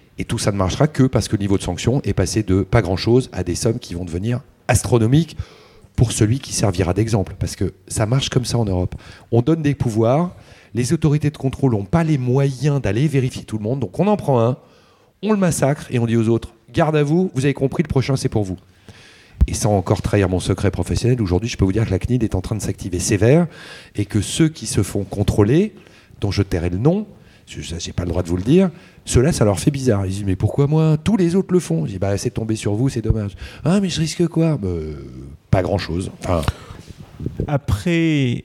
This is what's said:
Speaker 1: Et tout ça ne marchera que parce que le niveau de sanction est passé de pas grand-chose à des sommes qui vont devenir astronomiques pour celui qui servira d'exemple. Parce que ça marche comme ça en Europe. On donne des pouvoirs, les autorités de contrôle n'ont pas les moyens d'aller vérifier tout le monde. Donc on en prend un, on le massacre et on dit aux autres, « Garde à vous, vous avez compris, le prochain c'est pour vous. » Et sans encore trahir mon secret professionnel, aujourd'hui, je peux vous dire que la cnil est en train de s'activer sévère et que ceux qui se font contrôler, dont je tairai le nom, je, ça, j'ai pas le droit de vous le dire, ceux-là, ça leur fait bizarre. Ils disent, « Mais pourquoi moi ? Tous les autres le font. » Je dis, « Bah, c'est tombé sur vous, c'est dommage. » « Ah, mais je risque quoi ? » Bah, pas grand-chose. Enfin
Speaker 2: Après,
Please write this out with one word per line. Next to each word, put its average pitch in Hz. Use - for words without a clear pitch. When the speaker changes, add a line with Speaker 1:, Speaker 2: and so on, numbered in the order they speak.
Speaker 1:
Et 90
tout 117
ça 107
ne 101
marchera 98
que 135
parce 123
que -
le 98
niveau 98
de -
sanction 113
est 101
passé 104
de 92
pas 110
grand-chose 110
à 92
des 87
sommes 117
qui -
vont 90
devenir 98
astronomiques 123
pour 117
celui 113
qui -
servira 90
d'exemple. 107
Parce -
que 92
ça -
marche 127
comme 120
ça 117
en 113
Europe. 90
On 117
donne 160
des 143
pouvoirs, 123
les 123
autorités 151
de -
contrôle 131
n'ont 101
pas 165
les 156
moyens 135
d'aller 113
vérifier 127
tout -
le 107
monde. 127
Donc -
on 180
en 208
prend 135
un, 117
on 208
le 208
massacre 147
et 127
on 117
dit 113
aux 113
autres, « 113
Garde 156
à 147
vous, 170
vous 127
avez 139
compris, 135
le 156
prochain 131
c'est 131
pour 107
vous. » 92
Et -
sans 104
encore 95
trahir 101
mon 90
secret 95
professionnel, 117
aujourd'hui, 92
je -
peux -
vous 95
dire 107
que 98
la 95
cnil 123
est 101
en 92
train -
de 101
s'activer 92
sévère 120
et 104
que 104
ceux 156
qui 156
se 107
font 101
contrôler, 113
dont 101
je 98
tairai 87
le 87
nom, 175
je, -
ça, 82
j'ai 92
pas 92
le 87
droit 85
de 82
vous 85
le 90
dire, 170
ceux-là, 127
ça 120
leur 101
fait 151
bizarre. 123
Ils 92
disent, « 98
Mais 95
pourquoi 139
moi ? 156
Tous 196
les 170
autres 190
le 180
font. » 165
Je 117
dis, « 95
Bah, 98
c'est 120
tombé 110
sur 104
vous, 123
c'est 117
dommage. » « 110
Ah, 180
mais 196
je 156
risque 165
quoi ? » 165
Bah, 98
pas 95
grand-chose. 90
Enfin 87
Speaker 2:
Après, 151